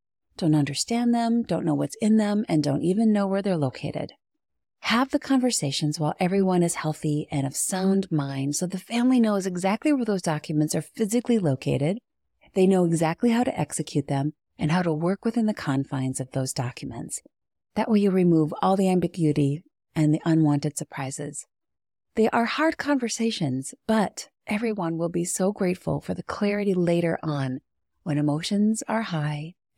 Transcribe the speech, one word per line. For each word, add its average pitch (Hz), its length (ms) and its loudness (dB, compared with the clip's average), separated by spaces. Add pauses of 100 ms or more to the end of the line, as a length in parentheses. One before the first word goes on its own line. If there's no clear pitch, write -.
(360)
don't 156 200 2
understand 233 580 0
them, 233 300 0
don't 160 220 -2
know 143 100 0
what's 143 220 -4
in 220 180 2
them, 208 320 2
and 156 160 2
don't 143 180 0
even 214 300 2
know 202 160 2
where 196 140 0
they're 190 160 0
located. - 560 -4 (720)
Have 247 280 0
the 294 80 0
conversations 190 800 0
while 151 200 0
everyone 185 440 2
is 170 120 0
healthy 151 540 -4
and 139 160 -2
of - 100 -6
sound 190 560 0
mind 139 440 -2
so 180 100 -4
the 185 120 -6
family 240 420 2
knows 208 260 2
exactly 190 480 0
where 254 120 0
those 202 160 0
documents 151 520 0
are 170 80 -2
physically 226 560 0
located. 147 600 0 (540)
They 190 120 4
know 185 200 6
exactly 165 460 2
how 233 120 2
to - 160 -2
execute - 480 -4
them 139 260 -2 (240)
and 151 140 0
how 180 100 2
to 175 120 0
work 170 320 -2
within 226 200 0
the 214 80 0
confines 135 640 -4
of 131 120 -8
those 131 220 -4
documents. - 680 -8 (540)
That 220 140 -2
way 208 100 4
you 202 100 4
remove 170 520 4
all 190 140 2
the 190 140 2
ambiguity 156 720 0 (320)
and 151 180 4
the 160 120 0
unwanted 151 520 2
surprises. 143 680 -10 (680)
They 220 140 4
are 233 160 2
hard 311 320 0
conversations, 226 960 -2 (140)
but - 420 0 (180)
everyone 208 500 -2
will 170 120 -2
be 175 160 -2
so 185 260 0
grateful 180 500 -2
for 185 120 -6
the 170 100 -8
clarity 202 500 -2
later 170 480 2
on 135 380 -4 (440)
when 147 140 -2
emotions 202 720 0
are 220 160 -2
high 156 520 -6 (220)